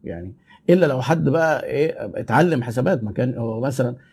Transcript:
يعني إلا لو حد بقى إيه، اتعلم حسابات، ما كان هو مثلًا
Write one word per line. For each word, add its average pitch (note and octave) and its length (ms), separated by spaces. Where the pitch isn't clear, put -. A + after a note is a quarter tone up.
يعني F2+ 300
إلا F3 160
لو C3 160
حد D#3+ 260
بقى D#3+ 380
إيه، C3 480
اتعلم C3 480
حسابات، B2 420
ما G#2 80
كان B2+ 260
هو A2+ 220
مثلًا B2+ 360